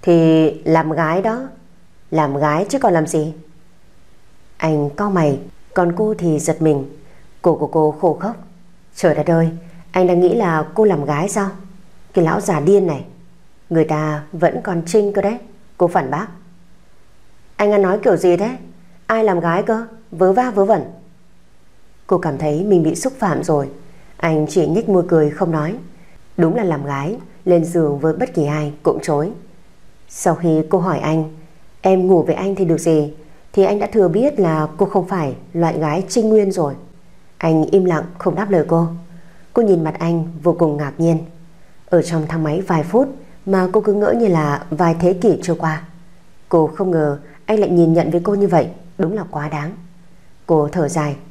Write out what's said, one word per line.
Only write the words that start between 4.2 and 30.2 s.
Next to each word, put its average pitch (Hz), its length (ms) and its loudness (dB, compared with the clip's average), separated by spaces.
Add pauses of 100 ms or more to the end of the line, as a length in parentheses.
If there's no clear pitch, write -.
Anh 151 320 0
cau 208 200 -4
mày, 156 300 2 (340)
còn 175 220 0
cô 214 220 0
thì 165 220 0
giật 160 220 -2
mình. 143 360 0 (440)
Cổ 165 140 2
của 139 120 -4
cô 151 340 0
khô 170 180 2
khốc. 220 160 -6 (600)
Trời 160 200 2
đất 151 140 -2
ơi, 165 200 4 (420)
anh 185 160 2
đang 175 120 4
nghĩ 180 160 4
là 165 380 0
cô 220 120 2
làm 160 200 0
gái 151 240 -2
sao? 196 200 -2 (640)
Cái 175 120 2
lão 160 160 0
già 156 180 0
điên 190 280 4
này. 139 180 -6 (640)
Người 165 160 2
ta 151 460 -4
vẫn 170 320 -2
còn 175 220 -4
trinh 202 280 2
cơ 196 80 -2
đấy, 208 160 -2 (400)
cô 180 100 2
phản 165 240 0
bác. 170 160 -4 (1300)
Anh 208 160 2
ăn 202 100 4
nói 190 220 2
kiểu 190 140 4
gì 175 200 4
thế? 226 200 -4 (500)
Ai 220 160 0
làm 190 160 2
gái 175 240 0
cơ? 226 240 -4 (240)
Vớ 185 220 2
va 247 180 0
vớ 196 140 2
vẩn. 196 180 2 (1200)
Cô 185 100 2
cảm 156 200 -2
thấy 151 260 -2
mình 190 200 4
bị 165 120 0
xúc - 240 -4
phạm 151 240 -2
rồi. 147 260 0 (480)
Anh 160 320 0
chỉ - 180 2
nhếch 220 220 -2
môi 185 180 4
cười 156 220 4
không 170 220 -4
nói. 160 240 -4 (640)
Đúng 165 180 2
là 233 80 -2
làm 147 220 -2
gái, 143 320 -6 (280)
lên 175 200 4
giường 156 340 0
với 156 140 0
bất 220 200 -4
kỳ 156 120 0
ai 151 280 -4 (100)
cũng - 180 0
chối. 156 300 -2 (760)
Sau - 280 -2